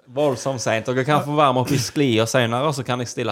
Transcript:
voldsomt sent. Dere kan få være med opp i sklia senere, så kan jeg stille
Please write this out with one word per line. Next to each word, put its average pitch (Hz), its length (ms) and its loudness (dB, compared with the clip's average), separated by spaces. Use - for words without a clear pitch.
voldsomt 135 480 -2
sent. 113 320 -2
Dere 127 160 0
kan 147 160 4
få 147 140 -2
være 143 180 6
med 127 80 2
opp 123 80 -2
i 139 80 2
sklia 117 480 2
senere, 127 480 0
så 135 80 -6
kan 123 160 -4
jeg 117 80 -6
stille 117 240 -6